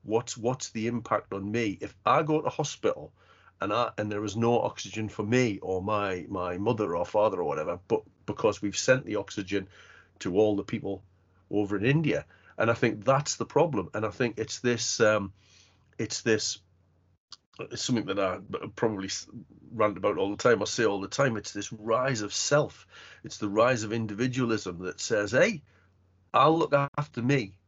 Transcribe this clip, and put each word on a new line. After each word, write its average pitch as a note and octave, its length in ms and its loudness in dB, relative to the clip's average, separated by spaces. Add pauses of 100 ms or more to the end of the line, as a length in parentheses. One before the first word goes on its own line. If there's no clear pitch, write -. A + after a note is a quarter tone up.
What's, A2+ 340 -2
what's B2 340 -4
the A2 180 -4
impact A2+ 460 -2
on G2+ 180 -6
me? A2 280 0
If - 140 -12 (100)
I C3 180 4
go D#3 180 2
to - 80 -4
hospital - 640 -4 (480)
and G2 120 -2
I, A2+ 260 0
and G#2 120 -2
there G#2 140 -4
is G2+ 120 -6
no A#2 240 4
oxygen G#2 480 -4
for G#2 140 -8
me A2+ 380 2
or F#2 220 -2
my, G2+ 460 -2
my F2+ 280 -4
mother G2+ 400 0
or F2 80 0
father G#2 360 2
or E2+ 40 0
whatever, D#2 340 -2 (100)
but - 140 2 (220)
because G#2 380 0
we've G2+ 140 -4
sent C3 280 2
the G#2+ 120 -6
oxygen G2 520 -6 (520)
to F#2 180 -2
all G#2+ 180 4
the G2 60 -2
people G2 400 -8 (480)
over G2+ 260 0
in F#2+ 80 -2
India. C3 400 2 (320)
And A2+ 140 2
I A#2 40 4
think G#2+ 300 0
that's C3+ 320 2
the A2+ 100 -4
problem. D3 480 2
And G#2+ 120 -2
I G2+ 40 -2
think A#2 280 -2
it's G#2+ 220 -6
this, A#2+ 400 0
um, G#2+ 320 4 (680)
it's - 240 -4
this, - 360 2 (1000)
it's - 240 -10
something A#2 240 0
that G2 120 -2
I F#2 200 0
b-, - 200 -10 (180)
probably G#2 300 -2
s-, - 200 -8 (460)
rant G#2 240 2
about F#2+ 220 0
all G2 120 0
the G#2 60 -4
time, A2+ 260 4
I - 40 -2
say - 180 -2
all G2+ 160 2
the F#2+ 80 -6
time, A#2+ 280 0
it's - 160 -10
this G2+ 200 -8
rise A2+ 500 -2
of G#2 100 -6
self. - 540 0 (380)
It's - 140 -14
the G#2 100 -4
rise A2 340 4
of G#2 100 -4
individualism A2+ 880 -2
that F#2 200 -8
says, G#2 320 0
"Hey, F3+ 300 4 (680)
I'll D3+ 240 6
look D#3 160 2 (240)
after C#3+ 260 -4
me. A#2+ 320 0 (140)